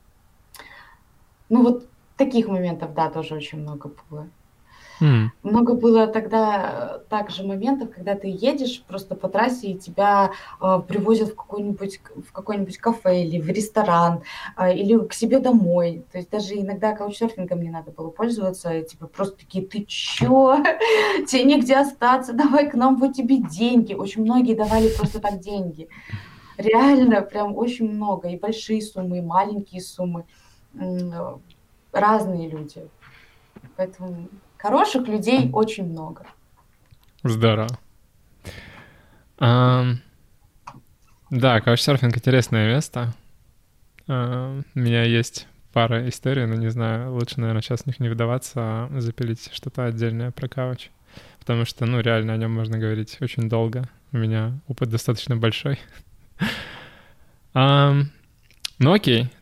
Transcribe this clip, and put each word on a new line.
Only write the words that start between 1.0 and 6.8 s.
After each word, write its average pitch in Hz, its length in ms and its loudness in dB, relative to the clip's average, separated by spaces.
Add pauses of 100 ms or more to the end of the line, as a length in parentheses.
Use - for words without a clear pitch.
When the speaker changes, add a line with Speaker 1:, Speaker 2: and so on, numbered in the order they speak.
Speaker 1:
ну, 233 140 6
вот 240 240 2 (300)
таких 254 300 2
моментов, 170 480 -4
да, 160 160 0
тоже 160 240 -8
очень 151 240 -12
много 147 320 -12 (180)
было. 151 180 -14 (720)
Speaker 2:
Мгм. 117 300 4 (120)
Speaker 1:
Много 233 320 4
было 226 320 6
тогда, 214 880 -2